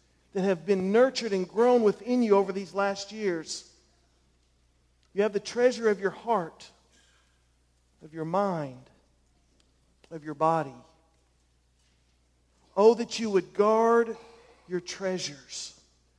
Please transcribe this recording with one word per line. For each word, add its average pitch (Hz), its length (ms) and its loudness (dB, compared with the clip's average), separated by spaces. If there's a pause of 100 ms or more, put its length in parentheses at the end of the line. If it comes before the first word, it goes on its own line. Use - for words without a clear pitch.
(320)
that 190 100 -2
have 180 240 0
been 190 240 0
nurtured 233 420 2
and 185 140 -2
grown 233 360 4
within 220 400 0
you 208 140 4
over 196 160 2
these 185 220 -10
last 196 380 -4
years. 185 580 -6 (1400)
You 190 100 0
have 214 100 0
the 202 80 -4
treasure 233 480 0
of 190 120 0
your 190 100 -2
heart, - 580 -6 (1400)
of 156 100 -20
your 160 100 -8
mind, 160 680 -4 (1200)
of 160 140 -16
your 151 100 -10
body. 156 400 0 (2000)
Oh, 220 180 8
that 226 260 -8
you 226 100 -4
would 185 240 0
guard 226 600 2 (520)
your 180 120 -6
treasures. 165 960 -10 (400)